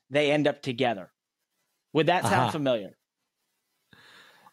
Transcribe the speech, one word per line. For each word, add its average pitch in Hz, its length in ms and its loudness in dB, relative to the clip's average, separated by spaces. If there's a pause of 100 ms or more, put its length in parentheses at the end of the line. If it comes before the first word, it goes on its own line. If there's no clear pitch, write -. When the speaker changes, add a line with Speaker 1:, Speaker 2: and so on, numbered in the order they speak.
Speaker 1:
They 143 220 2
end 147 160 2
up - 160 -4
together. 117 480 -4 (840)
Would 156 140 2
that 175 160 2
sound 202 120 2
Speaker 2:
Uh-huh. 123 160 2
Speaker 1:
familiar? 127 460 -2 (1600)